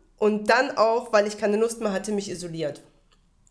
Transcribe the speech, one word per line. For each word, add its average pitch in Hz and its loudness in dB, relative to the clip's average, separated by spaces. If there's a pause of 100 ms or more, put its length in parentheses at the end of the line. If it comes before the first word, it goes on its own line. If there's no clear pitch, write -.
(180)
und 214 0
dann 254 4
auch, 226 2
weil 208 4
ich 208 -8
keine 208 0
Lust 226 0
mehr 214 -2
hatte, 196 -4
mich 202 -4
isoliert. 160 -8 (680)